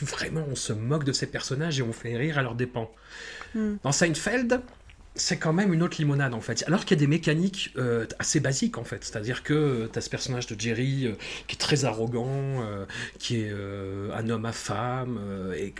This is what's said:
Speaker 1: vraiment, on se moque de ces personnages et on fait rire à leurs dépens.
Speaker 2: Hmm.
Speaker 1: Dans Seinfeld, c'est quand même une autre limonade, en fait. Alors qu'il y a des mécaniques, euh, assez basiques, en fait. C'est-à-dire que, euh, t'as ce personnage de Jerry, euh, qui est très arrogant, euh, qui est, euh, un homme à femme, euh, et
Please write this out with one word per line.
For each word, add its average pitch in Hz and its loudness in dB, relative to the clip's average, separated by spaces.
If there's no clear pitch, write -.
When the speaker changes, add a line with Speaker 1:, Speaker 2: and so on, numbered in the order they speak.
Speaker 1:
vraiment, 156 -2
on 120 -2
se - -2
moque 131 0
de 135 2
ces - 0
personnages 147 -2
et 127 2
on 113 0
fait 117 -4
rire 147 2
à 139 4
leurs 117 0
dépens. 120 -2
Speaker 2:
Hmm. 214 0
Speaker 1:
Dans 143 2
Seinfeld, 233 2
c'est - 0
quand 160 2
même 185 4
une 160 4
autre 180 0
limonade, 139 2
en 110 -4
fait. 117 -2
Alors 180 4
qu'il 190 6
y 151 4
a - 6
des 143 6
mécaniques, 165 2
euh, 117 2
assez - 2
basiques, 131 2
en 117 -6
fait. - -8
C'est-à-dire 117 -4
que, 147 0
euh, 131 2
t'as 117 -2
ce - -6
personnage 123 -4
de 110 -6
Jerry, 123 2
euh, 107 0
qui - -6
est - -20
très 139 4
arrogant, 117 0
euh, 127 -2
qui 117 0
est, 107 -2
euh, 98 -4
un 113 -2
homme 113 0
à 113 -2
femme, 123 -2
euh, 95 -4
et 95 -4